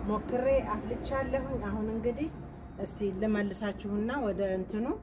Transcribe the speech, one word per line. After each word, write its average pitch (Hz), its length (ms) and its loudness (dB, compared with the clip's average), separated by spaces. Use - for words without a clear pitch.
ሞክሬ 214 420 0
አፍልቻለሁኝ። 262 960 0
አሁን 214 240 0
እንግዲህ 233 400 0
እስቲ 196 380 -2
ልመልሳችሁና 208 920 0
ወደ 196 200 2
እንትኑ 190 340 0